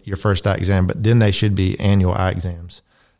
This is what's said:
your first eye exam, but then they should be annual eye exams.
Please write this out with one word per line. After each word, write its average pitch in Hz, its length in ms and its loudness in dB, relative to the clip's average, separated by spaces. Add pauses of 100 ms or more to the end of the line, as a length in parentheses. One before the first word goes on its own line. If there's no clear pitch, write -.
your 98 120 -6
first 101 300 -2
eye 98 80 0
exam, 92 340 0
but - 160 -4
then 117 160 4
they 107 100 4
should 104 240 0
be 92 240 0
annual 95 360 2
eye 92 160 0
exams. 87 520 -8 (380)